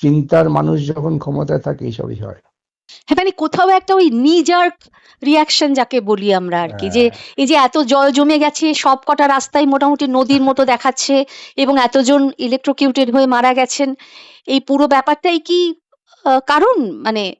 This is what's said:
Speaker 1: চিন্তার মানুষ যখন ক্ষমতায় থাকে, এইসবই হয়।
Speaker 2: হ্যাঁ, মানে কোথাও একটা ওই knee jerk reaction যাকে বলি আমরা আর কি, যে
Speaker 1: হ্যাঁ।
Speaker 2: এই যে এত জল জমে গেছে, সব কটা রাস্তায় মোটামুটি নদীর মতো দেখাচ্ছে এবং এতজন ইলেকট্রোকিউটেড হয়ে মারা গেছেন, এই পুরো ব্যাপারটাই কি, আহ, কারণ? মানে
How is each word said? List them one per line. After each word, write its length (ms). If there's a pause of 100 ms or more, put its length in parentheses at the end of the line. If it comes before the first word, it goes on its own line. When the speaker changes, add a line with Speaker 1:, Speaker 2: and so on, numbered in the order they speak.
Speaker 1:
চিন্তার 500
মানুষ 360
যখন 320
ক্ষমতায় 420
থাকে, 240
এইসবই 300
হয়। 200 (720)
Speaker 2:
হ্যাঁ, 100
মানে 140
কোথাও 380
একটা 260
ওই 160
knee 340
jerk 440 (340)
reaction 520
যাকে 260
বলি 340
আমরা 280
আর 60 (100)
কি, 120
যে 100
Speaker 1:
হ্যাঁ। 200 (160)
Speaker 2:
এই 100
যে 80
এত 240
জল 320
জমে 280
গেছে, 360
সব 220 (100)
কটা 220
রাস্তায় 380
মোটামুটি 420
নদীর 340
মতো 220
দেখাচ্ছে 600 (320)
এবং 240
এতজন 580
ইলেকট্রোকিউটেড 720
হয়ে 160
মারা 280
গেছেন, 400 (520)
এই 140
পুরো 260
ব্যাপারটাই 540
কি, 340 (500)
আহ, 220
কারণ? 440
মানে 500